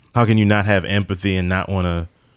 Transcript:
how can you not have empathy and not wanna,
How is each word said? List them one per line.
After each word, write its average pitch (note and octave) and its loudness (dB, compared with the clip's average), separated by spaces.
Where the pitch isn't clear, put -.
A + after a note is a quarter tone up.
how A#2+ 2
can A2 4
you G#2+ 4
not G#2 2
have G2 2
empathy F#2+ -2
and F2+ -2
not F#2 -2
wanna, F2 -2